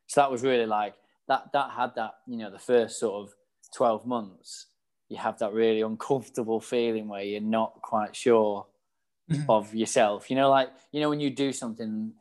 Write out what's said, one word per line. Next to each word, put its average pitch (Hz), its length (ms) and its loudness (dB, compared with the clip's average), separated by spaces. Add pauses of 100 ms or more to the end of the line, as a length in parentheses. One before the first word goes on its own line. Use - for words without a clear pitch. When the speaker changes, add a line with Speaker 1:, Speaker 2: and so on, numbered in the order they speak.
Speaker 1:
So - 140 0
that 139 100 4
was 123 120 -4
really 123 240 2
like, 107 280 -2 (340)
that, 131 240 -2
that 135 180 0
had 120 260 -4
that, 110 180 -6 (120)
you 123 100 -10
know, 110 140 -10
the 95 80 -18
first 117 420 2
sort 104 240 -4
of 101 100 -20 (400)
twelve 113 320 0
months, 113 600 -8 (420)
you 110 80 -12
have 110 240 -4
that 104 120 -2
really 113 300 2
uncomfortable 113 760 -2
feeling 113 480 -2
where 101 140 -8
you're 104 180 -4
not 110 420 -2
quite 107 340 -2
sure 107 500 4 (600)
Speaker 2:
Mm-hmm. 147 220 0
Speaker 1:
of 107 240 2
yourself. 107 560 2
You 131 60 0
know, 135 140 6
like, 135 180 4 (240)
you 147 80 -4
know, 151 100 2
when 147 80 0
you 143 120 0
do 135 220 -2
something 110 680 -6